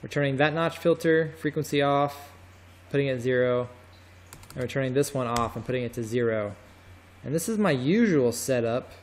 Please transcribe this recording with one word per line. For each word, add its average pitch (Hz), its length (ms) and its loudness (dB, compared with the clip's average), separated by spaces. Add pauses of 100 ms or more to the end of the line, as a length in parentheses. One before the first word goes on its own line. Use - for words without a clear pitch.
We're 131 80 -12
turning 139 300 -2
that 147 160 4
notch 165 240 -2
filter 160 600 2
frequency 147 420 -2
off, 143 500 0 (580)
putting 139 180 0
it 131 80 0
at 120 40 -6
zero, 123 480 2 (840)
and 135 80 -6
we're 120 60 -4
turning 131 260 -2
this 143 180 0
one 127 140 -2
off 117 300 -2
and - 100 -8
putting 127 160 -2
it 117 100 -6
to 120 100 -6
zero. 110 520 -2 (680)
And 131 120 -6
this 170 160 -2
is 220 80 -2
my 196 140 4
usual 143 600 4
setup. 120 580 -2 (120)